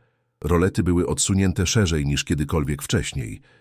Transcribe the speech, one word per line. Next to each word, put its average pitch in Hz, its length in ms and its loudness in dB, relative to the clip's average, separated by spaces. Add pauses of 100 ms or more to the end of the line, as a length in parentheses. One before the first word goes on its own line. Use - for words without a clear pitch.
(440)
Rolety 85 400 2
były 87 240 2
odsunięte 95 600 0
szerzej 82 380 2
niż 71 180 0
kiedykolwiek 73 580 -2
wcześniej. 65 600 -4 (200)